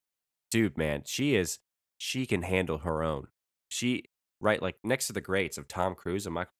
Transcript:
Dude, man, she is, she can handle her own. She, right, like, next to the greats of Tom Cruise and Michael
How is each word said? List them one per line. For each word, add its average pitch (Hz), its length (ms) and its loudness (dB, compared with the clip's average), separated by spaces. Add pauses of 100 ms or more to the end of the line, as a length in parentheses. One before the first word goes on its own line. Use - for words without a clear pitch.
(520)
Dude, 110 260 4
man, 73 280 0
she 135 300 0
is, 90 240 0 (380)
she - 280 -4
can 92 180 0
handle 87 360 2
her 80 240 0
own. 73 240 -2 (420)
She, 120 360 -2 (360)
right, 104 200 4
like, 92 220 -2
next 120 240 0
to 110 60 -8
the 98 80 -2
greats 92 360 0
of 71 100 -12
Tom 90 280 0
Cruise 98 300 -4
and 85 100 -4
Michael 90 240 -6